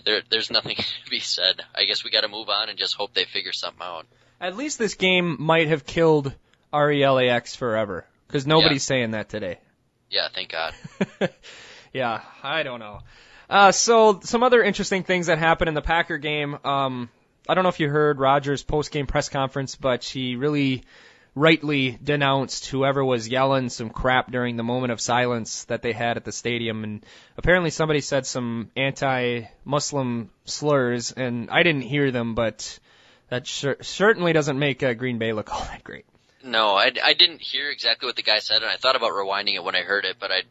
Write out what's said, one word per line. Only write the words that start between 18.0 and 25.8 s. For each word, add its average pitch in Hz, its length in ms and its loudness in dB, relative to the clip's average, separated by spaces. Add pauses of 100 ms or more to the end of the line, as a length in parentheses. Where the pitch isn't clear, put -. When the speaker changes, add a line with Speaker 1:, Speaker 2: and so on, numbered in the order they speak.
Speaker 2:
Rodgers' 135 420 2
post-game 147 460 -4
press 147 200 -2
conference, 135 480 -4
but 123 280 -2
he 127 320 -6
really 135 480 0 (500)
rightly 143 680 2
denounced 139 640 0
whoever 135 360 2
was 123 240 0
yelling 131 420 2
some 117 200 -8
crap 127 420 0
during 123 240 -2
the 117 80 -4
moment 123 280 -2
of 110 100 -6
silence 120 640 -2
that 117 160 -4